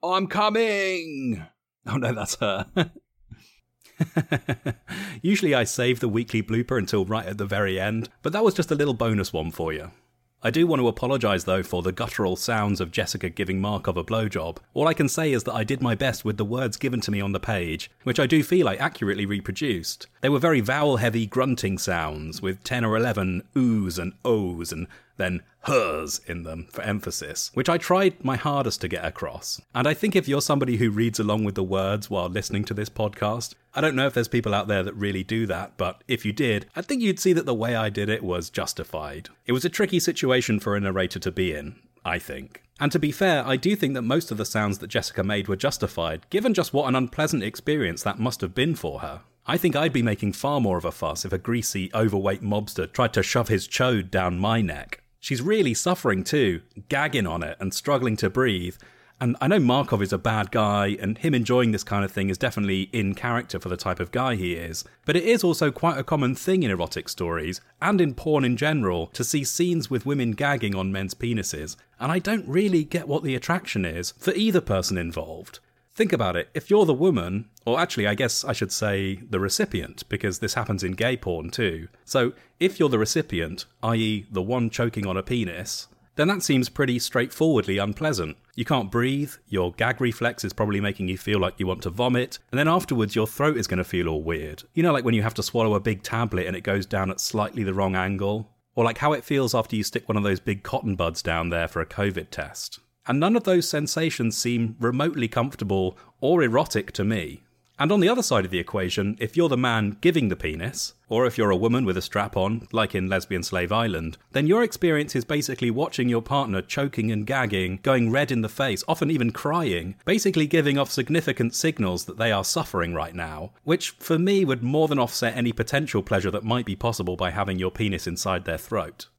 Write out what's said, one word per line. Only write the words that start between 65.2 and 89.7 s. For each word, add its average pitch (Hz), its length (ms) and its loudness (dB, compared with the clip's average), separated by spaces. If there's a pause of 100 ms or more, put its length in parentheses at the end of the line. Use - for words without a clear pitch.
is 226 200 4
also 160 280 2
quite 160 260 0
a 131 60 -4
common 135 320 2
thing 185 260 2
in 127 80 2
erotic 85 400 -2
stories, 85 500 -4 (220)
and 190 180 2
in 151 140 4
porn 147 320 2
in 123 100 2
general, 110 520 0
to - 160 -6
see 143 200 0
scenes 170 460 0
with 123 160 -2
women 135 260 0
gagging 117 440 0
on 95 160 -2
men's 95 240 -4
penises, 95 600 -4 (240)
and 127 120 -2
I 185 80 2
don't 208 280 -2
really 175 360 4
get 156 240 -4
what 143 160 0
the 139 100 -2
attraction 127 520 -2
is 85 340 -4
for - 140 0
either 190 280 4
person 92 380 0
involved. - 600 -8 (380)
Think 220 160 2
about 104 220 2
it, 85 180 -2
if - 160 -8
you're 208 160 8
the 156 80 4
woman, 113 560 2 (160)
or 120 140 2
actually 143 260 0
I 104 80 4
guess 117 320 0
I 131 80 -2
should 101 180 -2
say 98 440 -2
the 95 240 -4
recipient, - 720 -2
because 101 280 -2
this - 160 -4
happens 101 300 -2
in 92 80 -2
gay 117 260 0
porn 85 320 -6
too. 85 380 -2 (180)
So 123 280 0 (260)
if 190 200 0
you're 160 80 6
the 123 120 4
recipient, 95 680 -2 (160)
i 113 140 2
e 110 360 0
the 92 120 -2
one 117 260 0
choking 113 380 -2
on 92 100 -2
a 95 60 -2
penis, 92 640 -4 (280)
then 151 120 2
that 185 160 0
seems 131 260 2
pretty 127 300 0
straightforwardly 120 800 2
unpleasant. 101 580 -2 (160)
You 120 100 -4
can't 113 280 0
breathe, 135 420 0 (140)
your 90 240 0